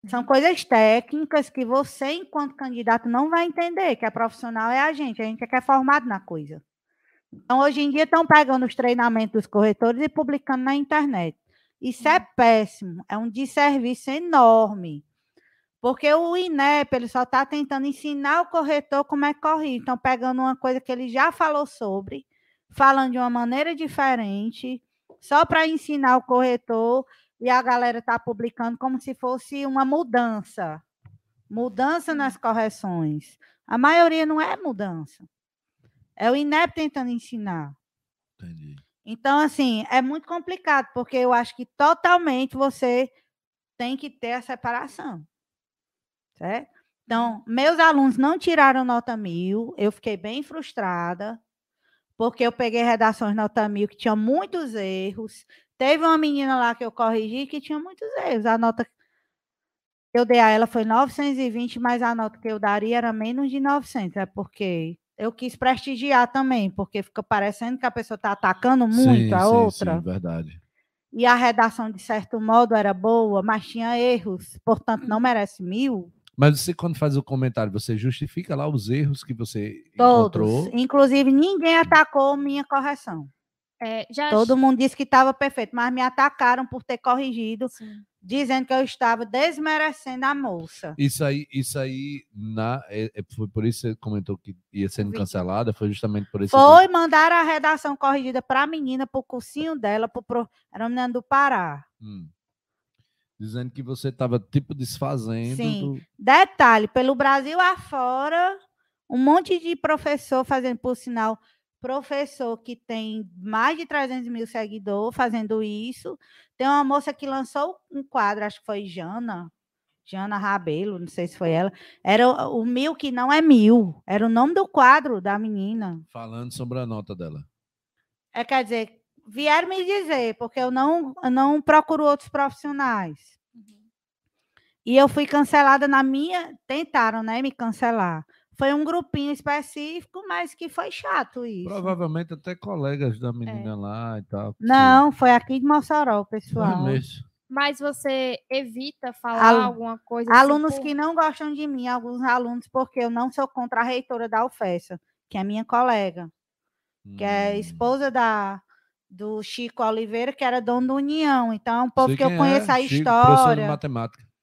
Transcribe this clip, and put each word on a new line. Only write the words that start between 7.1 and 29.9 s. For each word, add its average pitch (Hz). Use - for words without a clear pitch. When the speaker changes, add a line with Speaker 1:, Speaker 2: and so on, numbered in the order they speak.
Speaker 1:
Então, -
hoje 285
em 285
dia, 302
tão 330
pegando 262
os 226
treinamentos 233
dos -
corretores 220
e 302
publicando 277
na 269
internet. 277
Isso 247
é 330
Speaker 2:
Uhum. -
Speaker 1:
péssimo, 214
é 196
um 233
desserviço 262
enorme. 226
Porque 262
o 339
inep, 294
ele 240
só 247
tá 262
tentando 277
ensinar 285
o 349
corretor 294
como 285
é 294
que 294
corrige. 311
Então, 247
pegando 254
uma 262
coisa 262
que 262
ele 247
já 269
falou 302
sobre, 196
falando 269
de 247
uma 247
maneira 254
diferente, 247
só 302
pra 320
ensinar 285
o 247
corretor, 247
e 240
a 254
galera 240
tá 233
publicando 233
como 262
se 269
fosse 262
uma 262
mudança. 226